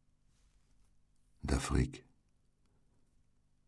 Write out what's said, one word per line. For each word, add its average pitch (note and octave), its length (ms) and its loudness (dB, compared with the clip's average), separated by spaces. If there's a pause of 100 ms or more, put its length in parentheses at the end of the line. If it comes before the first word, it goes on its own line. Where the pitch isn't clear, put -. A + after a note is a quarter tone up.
(1400)
D'Afrique. - 640 0 (1600)